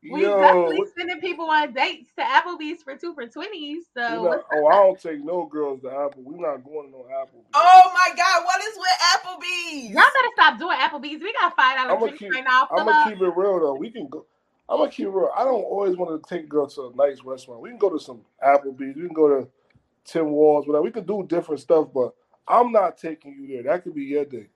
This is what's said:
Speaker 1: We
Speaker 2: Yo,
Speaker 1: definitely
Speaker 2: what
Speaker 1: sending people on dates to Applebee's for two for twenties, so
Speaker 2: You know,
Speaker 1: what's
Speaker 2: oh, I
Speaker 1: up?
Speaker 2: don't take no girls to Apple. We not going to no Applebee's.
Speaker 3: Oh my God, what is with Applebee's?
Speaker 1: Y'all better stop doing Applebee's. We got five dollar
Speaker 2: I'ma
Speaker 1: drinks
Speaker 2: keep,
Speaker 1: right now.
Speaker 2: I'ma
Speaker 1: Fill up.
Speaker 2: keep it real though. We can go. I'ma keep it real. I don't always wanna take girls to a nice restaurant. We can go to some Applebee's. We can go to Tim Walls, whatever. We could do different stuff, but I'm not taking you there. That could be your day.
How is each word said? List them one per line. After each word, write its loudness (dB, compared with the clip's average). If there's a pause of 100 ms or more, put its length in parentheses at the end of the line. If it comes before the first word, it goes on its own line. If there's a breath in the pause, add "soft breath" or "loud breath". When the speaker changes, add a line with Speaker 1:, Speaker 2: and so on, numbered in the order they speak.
(120)
Speaker 1:
We -2
Speaker 2:
Yo, 2
Speaker 1:
definitely 4
Speaker 2:
what -2
Speaker 1:
sending -8
people -6
on 0
dates -4
to -4
Applebee's -2
for -14
two -12
for -12
twenties, -12 (100)
so -4
Speaker 2:
You -4
know, -6
Speaker 1:
what's 0
Speaker 2:
oh, 2
I 8
Speaker 1:
up? 8
Speaker 2:
don't 2
take -10
no -6
girls -6
to -4
Apple. -8
We -18
not -8
going -14
to -20
no -20
Applebee's. -12
Speaker 3:
Oh 10
my 2
God, 2
what -2
is -10
with 0 (160)
Applebee's? -8
Speaker 1:
Y'all 4
better 4
stop 4
doing -4
Applebee's. -6
We -10
got -2
five 2
dollar -2
Speaker 2:
I'ma -4
Speaker 1:
drinks -10
Speaker 2:
keep, -10
Speaker 1:
right -6
now. 2
Speaker 2:
I'ma 0
Speaker 1:
Fill 0
up. 4
Speaker 2:
keep -6
it 0
real 0
though. 0
We -10
can -14
go. -18 (440)
I'ma 0
keep -8
it -6
real. 0
I 0
don't 0
always -2
wanna -8
take -10
girls -4
to -14
a -18
nice 0
restaurant. -14
We -16
can -18
go 2
to -4
some -16 (240)
Applebee's. 2
We -10
can -10
go 4
to 0 (560)
Tim -4
Walls, 4
whatever. 0
We -4
could -10
do -6
different -4
stuff, 2
but -2 (320)
I'm 2
not 0
taking -14
you -18
there. -10
That -2
could -12
be -8
your -4
day. -16